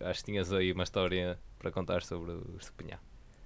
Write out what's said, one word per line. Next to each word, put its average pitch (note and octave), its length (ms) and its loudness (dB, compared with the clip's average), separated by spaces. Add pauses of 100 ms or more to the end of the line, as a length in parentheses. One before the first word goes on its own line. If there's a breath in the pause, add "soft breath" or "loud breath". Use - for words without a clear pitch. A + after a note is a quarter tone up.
acho F2+ 180 0
que - 60 -10
tinhas G2 260 2
aí F#2 200 6
uma F2+ 120 2
história F2+ 540 2 (200)
para F#2+ 140 -2
contar F#2 300 2
sobre E2+ 300 -4
o F2 280 -6
Estupinhá. - 380 -10 (480)